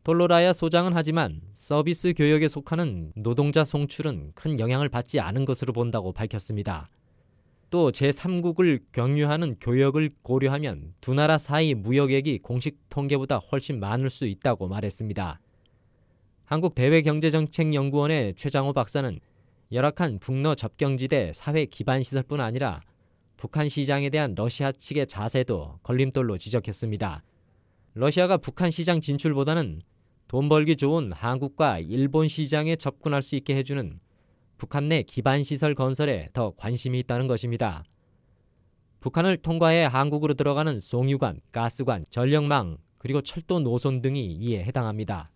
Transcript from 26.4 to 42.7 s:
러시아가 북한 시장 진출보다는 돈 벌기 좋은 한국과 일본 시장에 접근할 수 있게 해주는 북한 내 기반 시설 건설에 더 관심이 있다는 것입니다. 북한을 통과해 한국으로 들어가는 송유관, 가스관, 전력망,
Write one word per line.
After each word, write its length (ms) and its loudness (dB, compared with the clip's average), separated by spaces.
러시아가 420 2
북한 340 -2
시장 300 0
진출보다는 800 0
돈 200 0
벌기 280 4
좋은 360 0
한국과 680 0
일본 480 2
시장에 480 0
접근할 480 -2
수 120 -6
있게 200 -2
해주는 440 -4
북한 280 -4
내 140 2
기반 400 0
시설 320 0
건설에 580 0
더 240 -2
관심이 440 -4
있다는 260 -2
것입니다. 580 -2
북한을 380 2
통과해 480 4
한국으로 500 0
들어가는 440 0
송유관, 600 0
가스관, 600 -2
전력망, 680 2